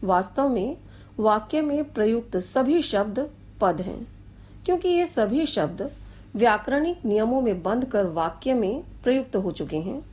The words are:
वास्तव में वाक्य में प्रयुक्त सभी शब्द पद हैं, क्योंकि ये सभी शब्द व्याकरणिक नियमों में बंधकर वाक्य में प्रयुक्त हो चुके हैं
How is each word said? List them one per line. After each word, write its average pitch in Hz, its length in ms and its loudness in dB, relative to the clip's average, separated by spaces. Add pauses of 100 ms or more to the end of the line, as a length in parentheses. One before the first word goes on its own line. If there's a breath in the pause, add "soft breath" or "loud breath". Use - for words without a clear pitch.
वास्तव 190 460 2
में 240 280 0 (420 loud breath)
वाक्य 220 420 2
में 294 320 -2
प्रयुक्त 226 440 0
सभी 262 440 2
शब्द 214 480 -2 (320)
पद 180 200 2
हैं, 185 260 -8 (580 loud breath)
क्योंकि 359 240 0
ये 349 160 4
सभी 254 400 0
शब्द 190 460 -2 (440 loud breath)
व्याकरणिक 247 680 2
नियमों 220 360 2
में 190 220 0
बंधकर 220 420 0
वाक्य 165 480 -2
में 240 300 0 (200)
प्रयुक्त 262 320 0
हो 190 160 0
चुके 151 260 -6
हैं 202 360 -6